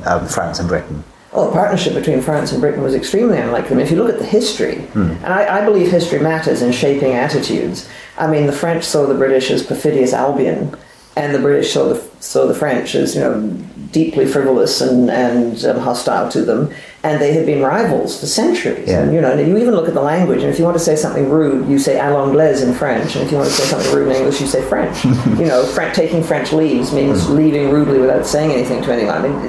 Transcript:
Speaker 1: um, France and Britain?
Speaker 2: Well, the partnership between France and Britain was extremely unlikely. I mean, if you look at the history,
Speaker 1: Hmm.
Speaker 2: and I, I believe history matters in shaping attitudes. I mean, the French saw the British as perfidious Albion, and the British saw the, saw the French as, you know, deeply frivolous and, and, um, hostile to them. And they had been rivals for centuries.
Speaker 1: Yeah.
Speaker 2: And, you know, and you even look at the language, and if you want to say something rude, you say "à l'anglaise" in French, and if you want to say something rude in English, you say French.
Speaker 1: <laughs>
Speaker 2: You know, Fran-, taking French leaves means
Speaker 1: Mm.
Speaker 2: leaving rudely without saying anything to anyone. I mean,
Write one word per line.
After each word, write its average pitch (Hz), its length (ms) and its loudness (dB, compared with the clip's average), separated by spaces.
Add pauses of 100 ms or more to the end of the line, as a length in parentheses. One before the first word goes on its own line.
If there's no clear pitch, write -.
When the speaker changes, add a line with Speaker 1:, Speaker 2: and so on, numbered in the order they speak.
Speaker 1:
um, 85 220 -2
France 85 320 -6
and 87 80 -4
Britain? 78 360 -4 (300)
Speaker 2:
Well, 156 140 0
the 156 40 -4
partnership 185 420 0
between 139 280 0
France 143 300 -2
and - 80 -2
Britain 147 240 0
was 135 120 0
extremely 196 420 0
unlikely. 120 340 -2
I 127 40 2
mean, 131 100 2
if - 60 -2
you 165 100 2
look 233 100 0
at - 80 -4
the - 60 -4
history, - 520 0 (160)
Speaker 1:
Hmm. 92 180 0 (120)
Speaker 2:
and - 40 -8
I, 190 340 0
I 208 40 -2
believe 185 260 4
history 170 280 0
matters 151 420 0
in 123 100 2
shaping 139 420 2
attitudes. 123 760 -2 (300)
I 160 100 -2
mean, 147 200 2
the 139 60 0
French 170 320 -2
saw 147 200 0
the 131 80 2
British 131 380 2
as 131 100 0
perfidious 139 520 0
Albion, 139 640 -2 (400)
and 143 200 -2
the 135 40 0
British 143 340 2
saw 143 200 0
the, - 80 -4 (180)
saw - 280 0
the - 80 0
French 139 400 -2
as, 135 200 -2
you 143 60 -2
know, 123 180 -2 (520)
deeply 160 340 0
frivolous 131 560 0
and, 127 280 2
and, 120 560 0
um, 123 140 2
hostile 120 500 -2
to - 140 0
them. 127 260 0 (340)
And 151 180 -2
they 147 100 2
had 160 140 2
been 143 160 0
rivals 143 580 0
for - 60 -8
centuries. - 640 -2
Speaker 1:
Yeah. 90 140 2
Speaker 2:
And, 147 100 2
you 165 80 2
know, 131 100 2
and 143 160 2
you 190 100 4
even 240 180 2
look 165 120 0
at 160 60 0
the 139 80 0
language, 143 400 2
and 139 100 0
if 139 80 -2
you 165 60 2
want 170 120 2
to 165 60 -2
say 156 120 2
something 143 340 0
rude, 143 400 2
you 139 100 4
say 139 160 2
"à 139 160 0
l'anglaise" 143 500 2
in 123 120 2
French, 123 420 -2
and - 80 -2
if 143 80 -4
you 147 60 2
want 139 120 0
to 135 60 -2
say 139 80 0
something 135 320 0
rude 143 140 2
in 131 80 2
English, 139 240 0
you 139 60 -2
say 135 160 0
French. - 420 -2
Speaker 1:
<laughs> 123 340 2
Speaker 2:
You 170 60 2
know, 127 180 2
Fran-, - 300 -2
taking 165 300 0
French 147 280 -2
leaves 151 400 2
means 139 340 2
Speaker 1:
Mm. 143 120 2
Speaker 2:
leaving 147 320 2
rudely 143 300 4
without 131 260 2
saying 151 260 0
anything 123 320 -2
to 131 80 0
anyone. 107 240 0
I 90 120 0
mean, 143 80 -2 (140)